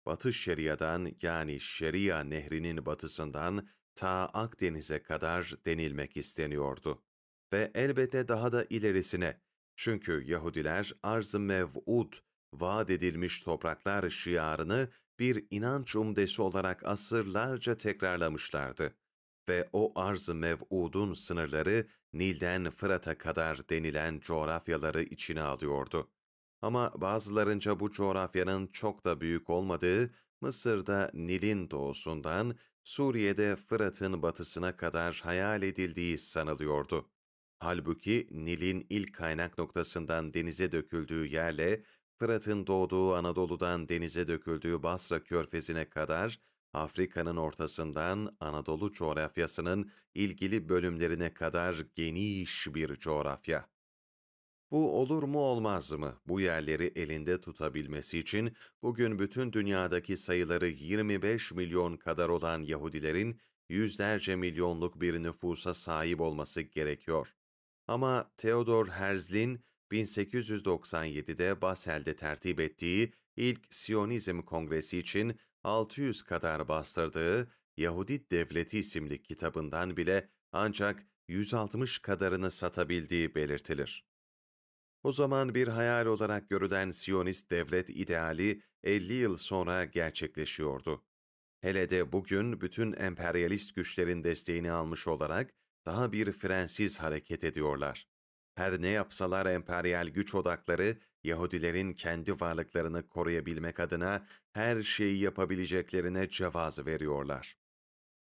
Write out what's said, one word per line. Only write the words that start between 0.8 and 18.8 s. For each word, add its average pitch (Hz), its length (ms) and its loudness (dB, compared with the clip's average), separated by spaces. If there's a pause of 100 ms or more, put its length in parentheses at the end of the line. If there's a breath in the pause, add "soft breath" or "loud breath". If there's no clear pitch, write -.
yani 80 380 -2
Şeria 80 640 0
Nehri'nin 78 640 -4
batısından 78 800 -4 (260 loud breath)
ta 92 320 0
Akdeniz'e 82 760 -2
kadar 80 520 -2 (120)
denilmek 76 500 -2
isteniyordu. 71 840 -2 (500)
Ve 104 220 2
elbette 131 540 0
daha 117 240 2
da 120 180 2
ilerisine. 92 680 0 (360)
Çünkü 87 500 0
Yahudiler 80 640 0 (100)
Arz-ı 104 380 0
Mev'ud, 98 720 0 (400)
vaat 90 380 0
edilmiş 87 520 2
topraklar 85 680 0
şiarını 82 800 0 (300 soft breath)
bir 120 320 2
inanç 120 460 -2
umdesi 104 460 2
olarak 92 440 0
asırlarca 113 880 0
tekrarlamışlardı. 82 1200 -2 (540)